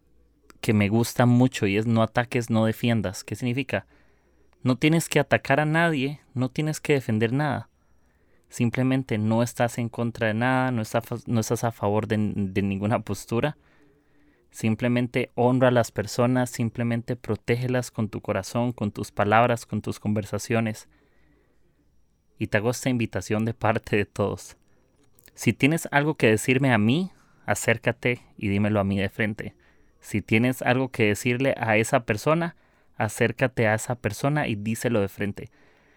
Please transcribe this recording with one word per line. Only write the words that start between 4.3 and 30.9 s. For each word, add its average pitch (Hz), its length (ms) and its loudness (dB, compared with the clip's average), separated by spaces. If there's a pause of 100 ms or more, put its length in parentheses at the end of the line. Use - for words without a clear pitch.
No 127 160 2
tienes 156 320 2
que 156 100 2
atacar 139 400 2
a 151 60 0
nadie, 151 560 0 (140)
no 127 140 0
tienes 156 300 -4
que - 140 0
defender 113 400 2
nada. 135 360 -2 (840)
Simplemente 127 640 0
no 110 240 2
estás 120 380 -2
en 117 100 -4
contra 117 380 -4
de 107 80 0
nada, 131 340 2
no 117 140 -2
estás, 117 440 -6
no 117 120 2
estás 110 240 -2
a 117 80 0
favor 104 360 0
de, 107 280 0
de 98 260 -2
ninguna 101 380 0
postura. 120 580 -4 (920)
Simplemente 120 800 0
honra 127 360 4
a - 20 6
las 120 200 4
personas, 123 600 0
simplemente 117 640 -2
protégelas 123 720 -2
con 107 200 -4
tu 107 120 -10
corazón, 117 500 -2
con 104 200 -4
tus - 200 -8
palabras, 113 540 2
con 107 160 -4
tus - 180 -8
conversaciones. 110 880 -4 (1500)
Y 110 80 -4
te 107 120 0
hago 104 120 0
esta 127 220 -2
invitación 107 520 -2
de 113 120 -2
parte 110 420 0
de 101 80 2
todos. - 500 -4 (800)
Si - 200 -2
tienes 151 380 -2
algo 147 220 0
que - 140 2
decirme 123 440 2
a 117 60 4
mí, 131 320 2 (380)
acércate 120 760 -2 (160)
y 104 120 -2
dímelo 104 300 2
a 98 40 2
mí 98 160 0
de 98 100 -2
frente. 107 460 -6 (440)
Si - 220 -4
tienes 120 400 0
algo 127 280 0
que - 160 0